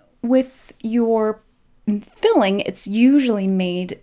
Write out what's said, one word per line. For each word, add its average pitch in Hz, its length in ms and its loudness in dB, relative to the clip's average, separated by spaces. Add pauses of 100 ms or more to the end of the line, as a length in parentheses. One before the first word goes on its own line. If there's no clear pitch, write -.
(220)
with 262 500 -2 (100)
your 220 600 -2 (760)
filling, 226 440 2
it's - 260 -4
usually 233 600 2
made 180 560 -4